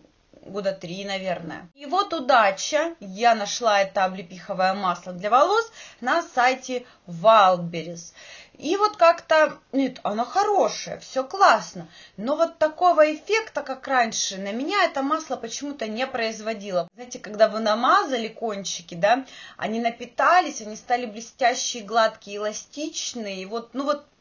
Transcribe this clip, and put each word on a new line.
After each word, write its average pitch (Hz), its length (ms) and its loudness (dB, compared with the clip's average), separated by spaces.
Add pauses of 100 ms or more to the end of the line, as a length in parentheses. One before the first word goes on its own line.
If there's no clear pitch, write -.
(460)
года 190 280 -4
три, 190 320 -10
наверное. 185 680 -8
И 277 120 -18
вот 381 260 -2
удача, 277 880 2
я 208 340 2
нашла 208 480 0
это 196 220 0
облепиховое 185 680 -2
масло 185 400 -4
для 185 160 -4
волос 370 420 4 (300)
на 285 200 0
сайте 254 640 -2 (220)
Wildberries. 175 1040 4 (420)
И 320 220 -4
вот 415 220 0
как-то, 330 640 4 (120)
нет, 262 300 -2
оно 214 240 -4
хорошее, 370 720 0
всё - 260 -6
классно, 233 640 2 (300)
но 247 180 -2
вот 330 220 0
такого 311 560 4
эффекта, 415 480 -4
как 269 260 -10
раньше, 233 500 0
на 196 140 -8
меня 330 320 -2
это 277 200 -2
масло 302 320 -2
почему-то 240 520 -8
не 226 200 -4
производило. 214 880 -4
Знаете, 240 240 -14
когда 196 300 2
вы 208 100 -6
намазали 240 680 2
кончики, 196 680 -8
да, 220 300 2 (320)
они 220 220 -4
напитались, 254 840 2
они 214 140 -12
стали 247 300 -2
блестящие, 233 800 -2
гладкие, 214 540 -2
эластичные, 214 1080 -8
и - 20 -12
вот, 226 300 -10
ну 277 80 -4
вот 294 240 -4 (140)